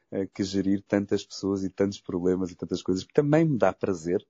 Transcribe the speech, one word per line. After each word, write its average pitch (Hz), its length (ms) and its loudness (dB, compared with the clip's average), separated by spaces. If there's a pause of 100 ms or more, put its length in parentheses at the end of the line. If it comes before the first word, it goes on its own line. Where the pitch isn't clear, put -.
(120)
eh, 98 220 -4
que 107 100 -4
gerir 98 420 0
tantas 101 400 0
pessoas 98 380 -4
e 92 60 -4
tantos 98 320 -2
problemas 92 500 -2
e 87 40 -18
tantas 90 280 -6
coisas, 92 220 0
que - 80 -20
também 151 320 4
me 147 120 0
dá 95 140 4
prazer 90 580 -2